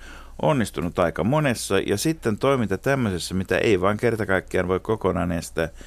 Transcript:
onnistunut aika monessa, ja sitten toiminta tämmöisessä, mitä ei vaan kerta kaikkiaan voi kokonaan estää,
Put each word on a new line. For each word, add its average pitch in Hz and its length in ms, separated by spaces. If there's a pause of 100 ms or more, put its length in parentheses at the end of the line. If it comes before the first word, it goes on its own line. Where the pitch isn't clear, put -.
(420)
onnistunut 101 580
aika 82 240
monessa, 123 560
ja - 180
sitten 120 400
toiminta 123 400
tämmöisessä, 107 580
mitä 92 220
ei 95 240
vaan 101 160
kerta 113 280
kaikkiaan 92 420
voi 92 120
kokonaan 90 520
estää, 82 380 (180)